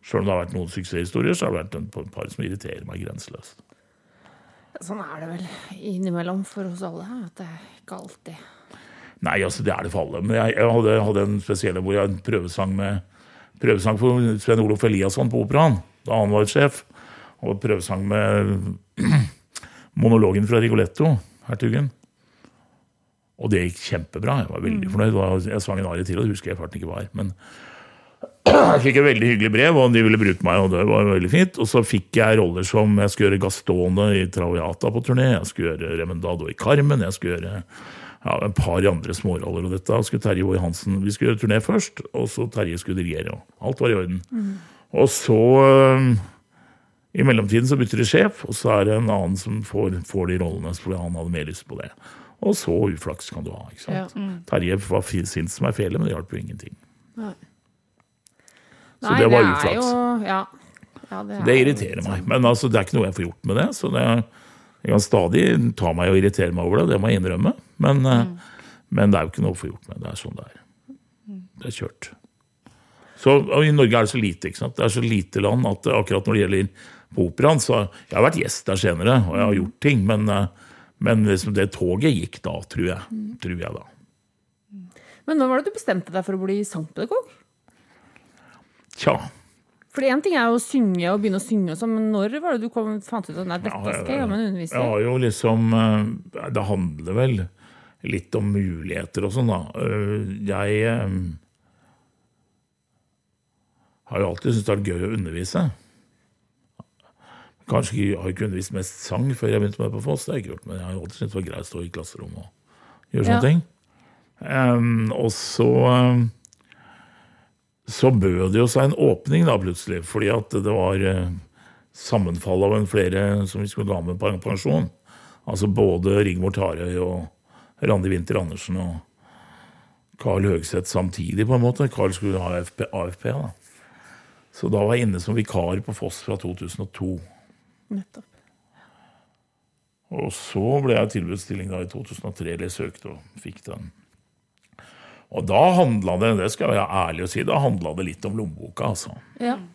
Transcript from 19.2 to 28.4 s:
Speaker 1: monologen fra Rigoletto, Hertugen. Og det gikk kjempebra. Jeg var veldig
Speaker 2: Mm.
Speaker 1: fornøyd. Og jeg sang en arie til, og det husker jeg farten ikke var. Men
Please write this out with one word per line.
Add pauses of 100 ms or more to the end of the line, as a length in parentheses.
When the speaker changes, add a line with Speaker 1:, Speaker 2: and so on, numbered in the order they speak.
Speaker 1:
monologen
fra
Rigoletto, (340)
Hertugen. (1500)
Og
det
gikk
kjempebra.
Jeg
var
veldig
Speaker 2:
Mm.
Speaker 1:
fornøyd.
Og
jeg
sang
en
arie
til,
og
det
husker
jeg
farten
ikke
var.
Men (1120)